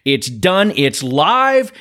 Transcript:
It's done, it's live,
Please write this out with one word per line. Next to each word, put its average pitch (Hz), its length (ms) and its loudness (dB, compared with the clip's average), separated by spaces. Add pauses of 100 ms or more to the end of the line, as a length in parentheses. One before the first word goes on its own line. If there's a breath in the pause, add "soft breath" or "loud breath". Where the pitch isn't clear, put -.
It's 135 240 -2
done, 185 480 0
it's 139 260 -2
live, 226 800 0